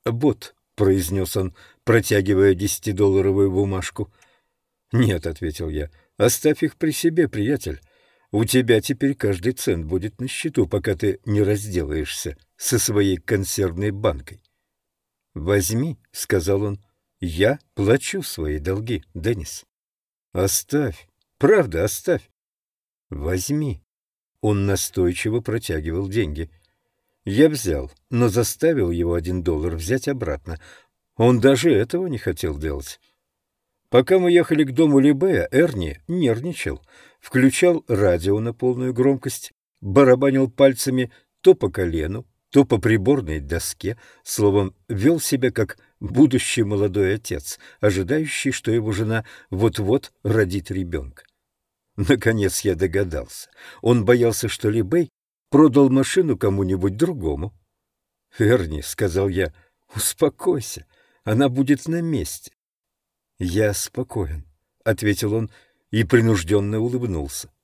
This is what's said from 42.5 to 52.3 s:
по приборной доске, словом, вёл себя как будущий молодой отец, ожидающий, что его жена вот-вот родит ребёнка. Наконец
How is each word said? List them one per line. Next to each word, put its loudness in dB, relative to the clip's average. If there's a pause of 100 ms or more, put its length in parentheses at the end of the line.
по 2
приборной 0
доске, -8 (260)
словом, 0 (140)
вёл 0
себя -2
как -4 (220)
будущий 2
молодой 0
отец, -10 (200)
ожидающий, 0
что -4
его 0
жена -2 (240)
вот-вот 0 (100)
родит 0
ребёнка. -8 (720)
Наконец 0